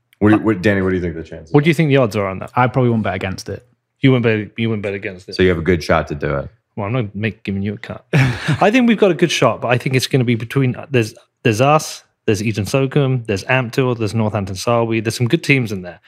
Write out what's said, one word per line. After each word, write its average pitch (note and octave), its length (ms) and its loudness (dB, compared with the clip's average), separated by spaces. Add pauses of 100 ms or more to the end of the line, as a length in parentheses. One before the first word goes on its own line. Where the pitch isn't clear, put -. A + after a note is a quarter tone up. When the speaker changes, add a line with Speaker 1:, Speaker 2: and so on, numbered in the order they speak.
(200)
Speaker 1:
What G#2 120 4
do G#2+ 40 8
you, F#2+ 60 0
what, G2 200 0
Danny, G2 200 2
what F#2 80 0
do F#2 60 0
you F2+ 60 -2
think F2 140 -4
the D#2+ 80 -10
chances E2 300 -12
Speaker 2:
What D3 100 6
do E3 60 2
you - 20 4
Speaker 1:
are? C#3 40 2
Speaker 2:
think D#3+ 140 2
the C#3 80 4
odds A2+ 200 2
are G2+ 100 0
on F#2+ 120 -6
that? - 180 -12
Speaker 3:
I B2+ 100 4
probably B2 220 2
wouldn't A2+ 160 0
bet F#2+ 100 -2
against F#2+ 320 -6
it. - 180 -12 (360)
Speaker 2:
You C3+ 100 4
wouldn't B2 120 2 (280)
bet, - 80 -12
you A2+ 100 0
wouldn't G#2 140 -4
bet G2+ 100 -4
against G2 360 -10
it. G2 60 -14
Speaker 1:
So - 60 0
you F#2 80 6
have F2 80 2
a E2 60 -4
good E2+ 200 0
shot D#2+ 260 0
to D#2 60 -6
do D2 200 -4
it. C#2+ 140 -6 (260)
Speaker 2:
Well, G2+ 120 -6
I'm A2 60 -4
not A2 220 -4
make, G#2 280 -6
giving G2 200 -4
you G#2 120 -4
a - 20 -16
cut. - 320 -14
<laughs> - 40 -2
I C3+ 560 2
think A#3+ 180 4
we've A#3 120 2
got G3+ 100 4
a F3 60 2
good E3 160 0
shot, A#2 300 0
but A#2 80 -4
I B2 100 4
think C3 160 -2
it's B2+ 100 2
gonna C3 200 0
be A#2+ 100 2
between, B2 400 -2 (160)
there's, A2+ 240 0 (280)
there's A2+ 180 2
us, D3+ 420 2 (220)
there's G#2 180 0
Eton G#2+ 220 -2
Sokum, C3 600 0
there's G2+ 200 -4
Ampthill, B2+ 520 0
there's G#2+ 160 -4
Northampton G#2+ 440 -2
Sarwi, A2+ 460 0
there's A2 120 -4
some B2 120 0
good E3 160 0
teams B2+ 280 2
in F#2+ 100 -8
there. F2 260 -16